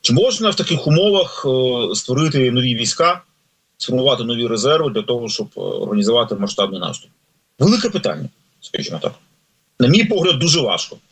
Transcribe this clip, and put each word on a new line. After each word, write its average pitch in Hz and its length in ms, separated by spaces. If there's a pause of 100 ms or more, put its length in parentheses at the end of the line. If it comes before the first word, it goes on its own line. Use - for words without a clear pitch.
Чи - 120
можна 214 380
в - 40
таких - 320
умовах, 185 600
е, 123 480
створити 135 560
нові 123 240
війська, 165 480 (560)
сформувати 127 460
нові 117 220
резерви 131 440
для 107 120
того, 120 260
щоб, 104 280
е, - 40
організувати 104 720
масштабний 98 460
наступ? 85 300 (480)
Велике 214 320
питання, 90 380 (320)
скажімо - 420
так. - 100 (680)
На 123 80
мій 208 160
погляд, 180 340
дуже 156 220
важко. - 360 (160)